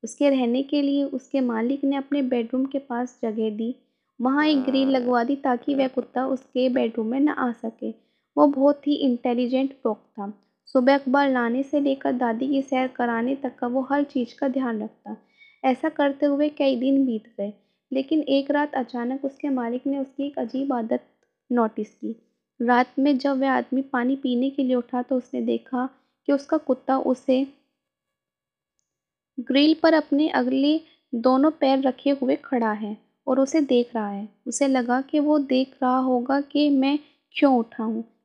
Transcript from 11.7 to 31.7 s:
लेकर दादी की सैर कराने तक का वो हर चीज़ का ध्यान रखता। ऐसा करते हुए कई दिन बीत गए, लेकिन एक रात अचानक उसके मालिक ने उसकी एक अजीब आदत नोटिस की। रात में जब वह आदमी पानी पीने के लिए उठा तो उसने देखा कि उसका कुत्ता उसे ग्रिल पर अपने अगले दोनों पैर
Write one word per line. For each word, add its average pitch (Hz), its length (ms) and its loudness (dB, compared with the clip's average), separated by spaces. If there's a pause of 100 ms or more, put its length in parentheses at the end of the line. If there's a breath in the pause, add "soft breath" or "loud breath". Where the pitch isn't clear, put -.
लेकर 269 320 -2
दादी 247 360 -2
की 269 140 0
सैर 262 260 -2
कराने 240 460 -2
तक 269 240 -8
का 247 80 -4
वो 247 240 -2
हर 285 140 2
चीज़ 254 340 -6
का 277 100 -2
ध्यान 254 340 -4
रखता। 214 340 -14 (480 soft breath)
ऐसा 262 240 0
करते 285 380 0
हुए 285 220 2
कई 277 280 0
दिन 269 300 2
बीत 220 220 -4 (100)
गए, 202 140 -6 (400)
लेकिन 269 280 0
एक 277 300 0
रात 294 240 0
अचानक 254 500 -4
उसके 277 240 -6
मालिक 254 380 -2
ने 277 120 -2
उसकी 269 280 -6
एक 285 120 -8
अजीब 262 340 -4
आदत 240 300 -2 (480)
नोटिस 220 440 -2
की। 214 200 -10 (460)
रात 247 380 2
में 277 200 2
जब 277 220 0
वह 269 120 0
आदमी 254 300 -2
पानी 262 340 -2
पीने 254 340 -2
के 277 120 -4
लिए 254 120 0
उठा 247 280 -4
तो 262 140 -2
उसने 247 260 -6
देखा 240 460 -4 (400)
कि 285 40 2
उसका 277 240 0
कुत्ता 269 420 -2
उसे 254 480 0 (1900)
ग्रिल 285 420 4
पर 330 120 6
अपने 302 360 2
अगले 269 500 2 (320 soft breath)
दोनों 262 380 4
पैर 269 320 2